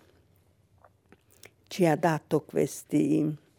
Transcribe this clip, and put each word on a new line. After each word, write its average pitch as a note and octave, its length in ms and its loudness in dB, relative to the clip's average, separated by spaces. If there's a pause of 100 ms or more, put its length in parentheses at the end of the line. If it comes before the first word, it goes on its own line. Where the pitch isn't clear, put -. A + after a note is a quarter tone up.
(1700)
ci - 180 0
ha D3+ 100 4
dato D#3+ 480 0
questi D3+ 920 -2 (220)